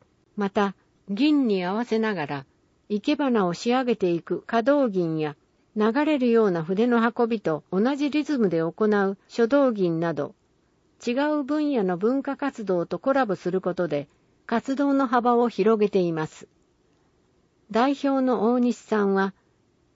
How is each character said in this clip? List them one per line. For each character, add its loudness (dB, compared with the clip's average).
ま -2
た、 0
吟 2
に 0
合 -2
わ -2
せ -2
な -2
が -4
ら、 -8
生 -4
け 0
花 0
を -2
仕 -2
上 2
げ 0
て 0
い -2
く -6
可 0
動 2
吟 -2
や、 -4
流 2
れ 0
る 2
よ 4
う 2
な -2
筆 0
の 2
運 0
び -2
と -4
同 0
じ -2
リ 0
ズ -4
ム 2
で 0
行 -2
う 2
書 0
道 4
吟 0
な -2
ど、 -6
違 -2
う -4
分 -2
野 0
の -2
文 0
化 -6
活 -6
動 -2
と -8
コ 0
ラ 2
ボ -2
す -6
る -2
こ -4
と -2
で、 -4
活 -4
動 0
の 0
幅 2
を 4
広 2
げ 2
て 0
い 0
ま -4
す。 -20
代 2
表 0
の 2
大 2
西 0
さ -2
ん 2
は、 0